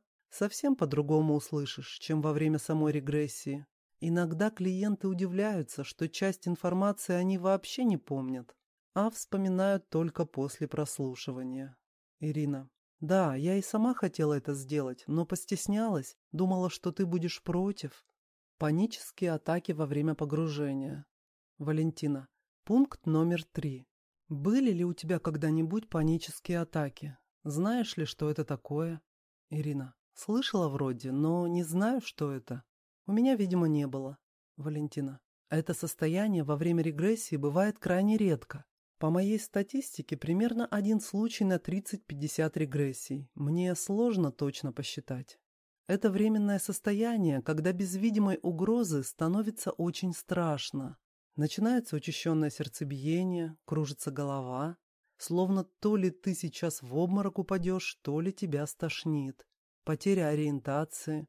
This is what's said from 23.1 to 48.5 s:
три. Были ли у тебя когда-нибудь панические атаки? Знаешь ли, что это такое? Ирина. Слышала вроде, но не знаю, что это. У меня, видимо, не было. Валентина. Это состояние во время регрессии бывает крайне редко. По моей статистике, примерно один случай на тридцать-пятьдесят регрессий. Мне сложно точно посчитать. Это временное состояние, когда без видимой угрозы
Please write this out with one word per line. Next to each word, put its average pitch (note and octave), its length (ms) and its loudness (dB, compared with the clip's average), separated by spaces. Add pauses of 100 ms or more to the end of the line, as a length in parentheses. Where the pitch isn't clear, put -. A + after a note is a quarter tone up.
три. C3+ 420 -6 (400)
Были G#3 440 2
ли F3 120 2
у F3 100 0
тебя E3 260 -2
когда-нибудь D#3+ 680 0
панические E3 720 0
атаки? D3+ 580 -4 (280)
Знаешь G3+ 500 0
ли, E3 80 -2
что - 260 -2
это D3+ 140 0
такое? D#3 580 -4 (480)
Ирина. C#3+ 460 -4 (200)
Слышала G#3 520 0
вроде, C3 460 -2
но E3 340 2
не F3 160 0
знаю, G3+ 380 2
что - 320 -4
это. C3+ 300 -8 (440)
У G3 60 0
меня, B3+ 220 6
видимо, F3 340 4
не D3 180 2
было. C3+ 300 -6 (400)
Валентина. D3 640 -4 (280)
Это D#3+ 240 0
состояние E3+ 720 0
во C#3+ 140 0
время E3+ 260 2
регрессии E3 540 0
бывает D#3+ 420 2
крайне F#3+ 380 4
редко. F#3 480 0 (340)
По D#3 100 2
моей G3 300 4
статистике, G3+ 760 -4
примерно A3 520 0
один G#3 340 2
случай A3 420 0
на F#3+ 140 4
тридцать-пятьдесят D#3+ 1000 -4
регрессий. C#3 800 -2
Мне E3+ 400 0
сложно G3 580 2
точно C#3 400 -4
посчитать. - 680 -10 (480)
Это G3 240 2
временное G#3 480 2
состояние, G3+ 800 2
когда D#3 300 0
без F#3 240 -2
видимой G#3 480 4
угрозы F#3 580 2